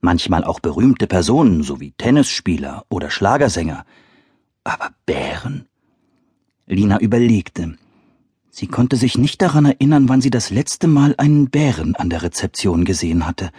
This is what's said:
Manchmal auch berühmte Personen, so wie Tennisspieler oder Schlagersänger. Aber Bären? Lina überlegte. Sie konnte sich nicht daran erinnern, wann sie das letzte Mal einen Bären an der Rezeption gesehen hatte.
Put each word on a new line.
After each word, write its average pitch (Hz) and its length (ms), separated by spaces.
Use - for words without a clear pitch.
Manchmal 87 420
auch 82 160
berühmte 104 480
Personen, 113 560
so 69 160
wie 69 120
Tennisspieler 98 960
oder 78 200
Schlagersänger. 98 760
Aber - 280
Bären? - 640
Lina 101 320
überlegte. 107 760
Sie - 160
konnte 123 280
sich 120 220
nicht 131 240
daran 151 240
erinnern, 139 440
wann 131 120
sie 123 80
das 120 200
letzte 127 380
Mal 143 300
einen 147 320
Bären 117 460
an - 140
der 82 140
Rezeption 87 600
gesehen 85 400
hatte. 85 340